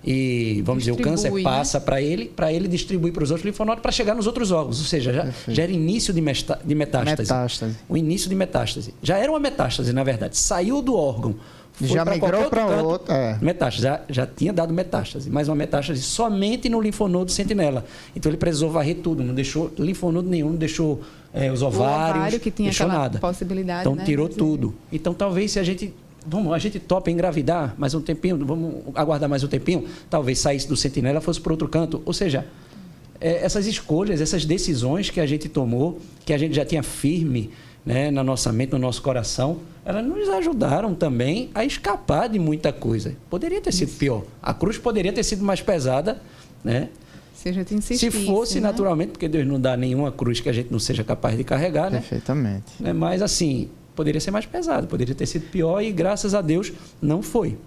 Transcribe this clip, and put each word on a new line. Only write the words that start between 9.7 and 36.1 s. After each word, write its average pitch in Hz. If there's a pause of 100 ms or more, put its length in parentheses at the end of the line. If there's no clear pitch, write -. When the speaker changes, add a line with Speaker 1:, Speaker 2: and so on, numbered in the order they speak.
Speaker 1:
na 131
verdade. 120
Saiu 214
do 240
órgão. 117 (380)
Foi 131
Speaker 3:
Já 160
Speaker 1:
pra 196
Speaker 3:
migrou 175
Speaker 1:
qualquer 214
outro 277
Speaker 3:
pra 220 (100)
Speaker 1:
canto. 160
Speaker 3:
outro, 175
é. 117
Speaker 1:
Metástase. 143
Já, 135
já 131
tinha 170
dado 165
metástase, 165
mas 147
uma 156
metástase 143
somente 220
no 226
linfonodo 196
sentinela. 185 (320)
Então, 143
ele 147
precisou 156
varrer 160
tudo. 151
Não 123
deixou 156
linfonodo 180
nenhum, 160
não 170
deixou, 156 (320)
é, 135
os 127
Speaker 2:
O 139
Speaker 1:
ovários, 143
Speaker 2:
ovário, 214
que 226
tinha 208
Speaker 1:
deixou 190
Speaker 2:
aquela 175
Speaker 1:
nada. 107
Speaker 2:
possibilidade, 180
Speaker 1:
Então, 139
Speaker 2:
né? 185
Speaker 1:
tirou 151
Speaker 2:
Mas 160
Speaker 1:
tudo. 139 (160)
Então, 170
talvez 196
se 208
a 190
gente, 185 (320)
vamos, 165
a 160
gente 208
topa 180
engravidar 165
mais 135
um 160
tempinho, 170
vamos 160 (200)
aguardar 147
mais 139
um 143
tempinho, 147 (260)
talvez 131
saísse 143
do 135
sentinela 139
e -
fosse 170
pro 175
outro 160
canto. 160
Ou 175
seja, 139 (720)
é, 165
essas 196
escolhas, 180
essas 156
decisões 156
que -
a 156
gente 147
tomou, 131 (260)